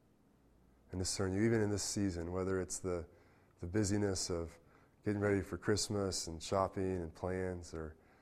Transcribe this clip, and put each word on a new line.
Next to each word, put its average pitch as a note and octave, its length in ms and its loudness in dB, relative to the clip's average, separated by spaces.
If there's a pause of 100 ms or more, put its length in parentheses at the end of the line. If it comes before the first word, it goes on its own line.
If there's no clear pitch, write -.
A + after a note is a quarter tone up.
(920)
and F#2 80 -2
discern F#2 340 0
you, G2+ 100 4
even A2+ 180 6
in G#2 80 2
this G2+ 140 0
season, F2 500 -2
whether F#2 260 0
it's F2+ 200 -6
the, F2 260 -2 (560)
the F2+ 60 -6
busyness G2+ 640 2
of E2+ 200 -2 (560)
getting G#2 160 0
ready G2+ 180 4
for F#2 160 -4
Christmas G2 720 0
and E2 160 -8
shopping F#2+ 540 2
and E2 180 -6
plans F#2 580 -4
or D#2+ 220 -8 (260)